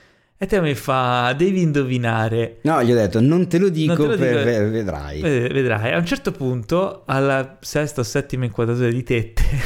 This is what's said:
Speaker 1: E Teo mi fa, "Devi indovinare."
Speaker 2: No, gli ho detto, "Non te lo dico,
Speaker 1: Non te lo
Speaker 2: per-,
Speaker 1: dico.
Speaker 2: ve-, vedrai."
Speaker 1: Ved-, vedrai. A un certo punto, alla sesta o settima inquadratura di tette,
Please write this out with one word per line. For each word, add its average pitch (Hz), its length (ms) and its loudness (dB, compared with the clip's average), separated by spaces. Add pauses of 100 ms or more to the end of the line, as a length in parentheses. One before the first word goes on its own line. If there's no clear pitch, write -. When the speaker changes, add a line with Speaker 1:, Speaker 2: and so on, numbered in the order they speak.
(380)
Speaker 1:
E 196 80 -4
Teo 190 160 0
mi 147 120 0
fa, 123 640 0
"Devi 185 240 2
indovinare." 117 1000 0
Speaker 2:
No, 151 200 2
gli 117 80 4
ho 123 60 6
detto, 110 240 2
"Non 165 280 4
te 170 100 2
lo 196 100 4
dico, 156 240 0
Speaker 1:
Non 151 100 2
te 147 60 2
lo 214 80 0
Speaker 2:
per-, 131 160 0
Speaker 1:
dico. 139 120 0
Speaker 2:
ve-, 110 260 2
vedrai." 78 500 -4
Speaker 1:
Ved-, 131 320 0
vedrai. 117 400 0
A 170 60 0
un 170 80 0
certo - 260 -4
punto, 131 720 -4
alla 135 560 -2
sesta 147 400 -4
o 117 40 -2
settima 127 420 -4
inquadratura 120 420 0
di 120 140 -2
tette, 113 400 0 (240)